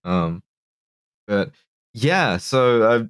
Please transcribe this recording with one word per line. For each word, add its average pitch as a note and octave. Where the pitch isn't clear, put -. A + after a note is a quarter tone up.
Um, E2+
but G2+
yeah, C3+
so A#2